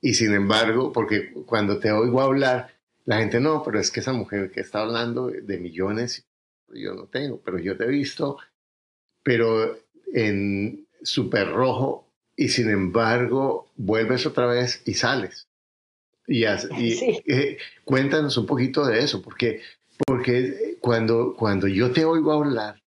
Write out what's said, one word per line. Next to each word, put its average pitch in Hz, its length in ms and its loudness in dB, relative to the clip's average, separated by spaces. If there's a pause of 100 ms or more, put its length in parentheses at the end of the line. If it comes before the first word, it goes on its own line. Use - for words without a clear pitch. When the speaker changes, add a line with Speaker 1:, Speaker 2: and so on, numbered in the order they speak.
Speaker 1:
Y 127 120 0
sin 107 200 2
embargo, 110 600 2
porque 107 400 -2 (140)
cuando 104 320 0
te 110 120 2
oigo 117 300 2
hablar, 135 500 2 (340)
la 110 120 2
gente, 110 220 2
"No, 151 240 2
pero 107 160 -2
es - 120 0
que 113 100 -4
esa 131 120 -4
mujer 101 380 -4
que - 100 -8
está 104 200 -6
hablando 117 460 -2
de 101 300 -6
millones, 95 680 -4 (420)
yo - 240 -10
no 92 140 -14
tengo", 135 360 -6
pero 92 160 -6
yo 92 160 -4
te 113 100 -4
he - 20 0
visto, 139 500 -2 (840)
pero 113 540 2 (360)
en 101 760 -2 (140)
súper 107 480 0
rojo, 120 580 0 (280)
y 147 140 0
sin 113 200 0
embargo, 113 1040 0
vuelves 113 500 0
otra 127 200 0
vez 123 400 0
y 113 80 -2
sales. - 540 -2 (800)
Y 113 180 2
has-, 101 320 0
y, 117 140 0
Speaker 2:
Sí. 233 360 0
Speaker 1:
eh, 143 300 2 (260)
cuéntanos 139 540 2
un 127 80 0
poquito 135 400 0
de 117 140 4
eso, 135 220 0
porque, - 400 -4 (440)
porque 127 760 0
cuando, 117 540 2
cuando 98 320 0
yo 101 240 2
te 160 140 2
oigo 160 260 2
hablar 131 580 0